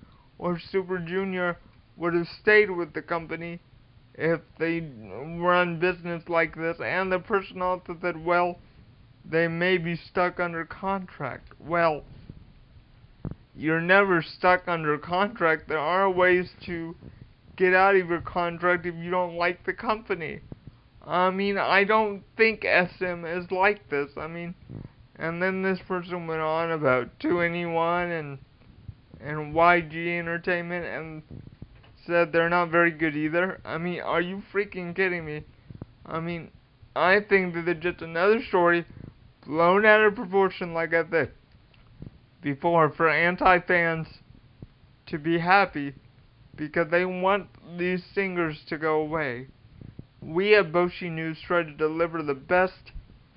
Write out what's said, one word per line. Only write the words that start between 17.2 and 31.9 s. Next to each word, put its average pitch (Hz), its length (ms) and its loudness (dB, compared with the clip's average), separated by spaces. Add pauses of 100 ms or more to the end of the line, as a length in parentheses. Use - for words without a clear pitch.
get 185 180 4
out 196 220 6
of 185 120 2
your 170 120 -2
contract 175 640 -2
if 175 80 -6
you 165 160 -10
don't 180 240 -2
like 175 300 -2
the 180 100 -4
company. 208 680 -6 (640)
I 180 260 2
mean, 196 280 -2
I 170 240 4
don't 208 400 2 (140)
think 220 280 2
S 175 280 4 (100)
M 175 220 -4
is 175 260 -6
like 196 380 0
this. 143 280 -2
I 151 120 -10
mean, 170 260 -10 (640)
and 165 260 -4
then 190 200 0
this 190 260 0
person 175 400 -6
went 160 120 -4
on 160 300 0
about 147 480 2
two 302 220 0
N 170 160 0
E 175 100 -4
one 170 460 0
and, 147 260 -8 (800)
and 151 320 -8
Y 170 280 6
G 165 360 -6
Entertainment 170 680 -4
and 156 360 -10 (840)